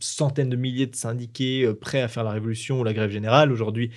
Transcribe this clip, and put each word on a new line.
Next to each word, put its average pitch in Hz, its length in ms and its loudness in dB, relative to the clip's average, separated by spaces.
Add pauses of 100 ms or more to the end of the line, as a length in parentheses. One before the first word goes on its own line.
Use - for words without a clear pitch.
centaines 143 480 -2
de 123 80 -2
milliers 127 300 -2
de - 100 -8
syndiqués, 123 680 -2
euh, 110 100 4
prêts 135 260 -2
à 120 80 0
faire 113 160 -4
la 107 80 -2
révolution 113 480 -2
ou 120 40 0
la 110 100 0
grève 107 160 0
générale. 113 420 6
Aujourd'hui, 113 440 -2